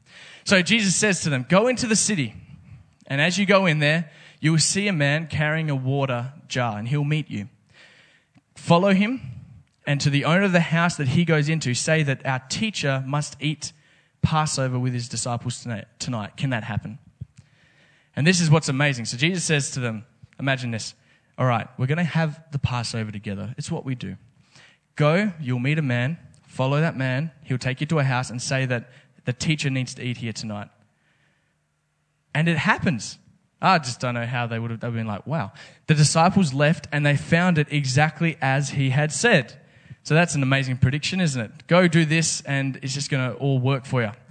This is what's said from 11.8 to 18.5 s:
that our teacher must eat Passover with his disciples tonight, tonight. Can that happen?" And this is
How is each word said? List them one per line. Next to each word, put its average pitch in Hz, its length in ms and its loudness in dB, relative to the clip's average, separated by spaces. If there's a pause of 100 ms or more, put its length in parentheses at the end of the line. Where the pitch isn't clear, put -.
that 139 240 -2
our 131 140 -2 (100)
teacher 143 560 -2
must 147 340 -4
eat 147 320 -4 (480)
Passover 135 580 0
with 127 140 0
his 120 160 -6
disciples 120 540 -6
tonight, 113 240 -8 (120)
tonight. 113 380 -6
Can 135 140 -2
that 123 140 -2
happen?" - 340 -8 (1160)
And 135 120 0
this 180 140 4
is 160 100 4